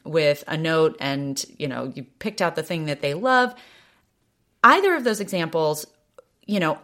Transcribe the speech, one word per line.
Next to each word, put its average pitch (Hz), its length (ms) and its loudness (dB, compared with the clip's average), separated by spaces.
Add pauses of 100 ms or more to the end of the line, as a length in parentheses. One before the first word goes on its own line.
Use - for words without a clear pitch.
with 151 420 2
a 156 100 -4
note 160 440 2
and, 139 440 -4 (140)
you 147 100 -4
know, 127 260 -6
you 127 100 -10 (140)
picked - 220 -6
out 165 160 0
the 160 60 -2
thing 160 240 -4
that 147 140 -4
they 143 140 0
love. 247 400 2 (1080)
Either 370 320 4
of 285 100 -2
those 214 160 -2
examples, 160 680 -2 (600)
you 202 140 0
know, 156 240 0